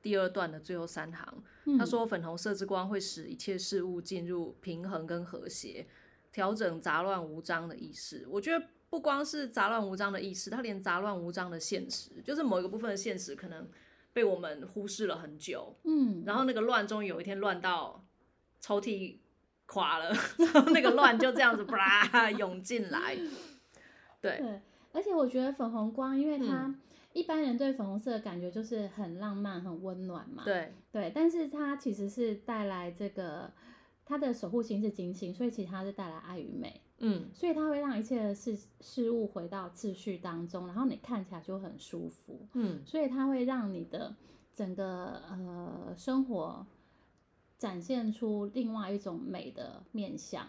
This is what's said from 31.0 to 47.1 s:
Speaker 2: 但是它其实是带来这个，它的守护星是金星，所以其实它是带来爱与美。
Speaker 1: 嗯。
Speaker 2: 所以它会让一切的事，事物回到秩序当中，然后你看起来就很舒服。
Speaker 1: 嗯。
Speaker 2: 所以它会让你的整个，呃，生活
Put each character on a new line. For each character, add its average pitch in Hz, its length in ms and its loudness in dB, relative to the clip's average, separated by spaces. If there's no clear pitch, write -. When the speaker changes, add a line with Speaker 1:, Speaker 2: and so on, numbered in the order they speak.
Speaker 2:
但 330 160 6
是 330 180 0
它 285 280 -2
其 247 160 -2
实 196 160 -2
是 220 280 0
带 214 280 -4
来 180 260 -4
这 185 180 -6
个， 175 440 -6
它 285 120 -2
的 269 160 0
守 233 160 -4
护 233 140 2
星 214 180 -2
是 214 100 2
金 180 220 -4
星， 185 220 -6
所 247 100 -2
以 240 60 2
其 220 140 -4
实 175 60 -8
它 190 120 -6
是 196 100 -6
带 196 160 -8
来 160 100 -10
爱 180 200 -10
与 - 140 -8
美。 - 280 -8
Speaker 1:
嗯。 202 340 0
Speaker 2:
所 - 160 -2
以 330 60 2
它 311 140 0
会 285 120 2
让 277 180 0
一 220 40 0
切 233 200 0
的 208 120 0
事， 208 220 -4
事 233 300 0
物 226 160 2
回 175 220 -8
到 185 220 -8
秩 196 220 -4
序 185 260 -6
当 170 280 -6
中， 180 220 -6
然 175 80 -12
后 240 100 2
你 247 160 0
看 220 220 -4
起 185 100 -10
来 165 60 -8
就 190 180 -6
很 190 200 -10
舒 170 300 -8
服。 - 440 -16
Speaker 1:
嗯。 214 320 0
Speaker 2:
所 - 160 -2
以 285 80 2
它 262 180 0
会 262 180 2
让 247 280 0
你 170 120 -6
的 - 300 -8
整 185 220 -4
个， 185 440 -6
呃， 180 640 -8
生 262 280 2
活 190 400 -4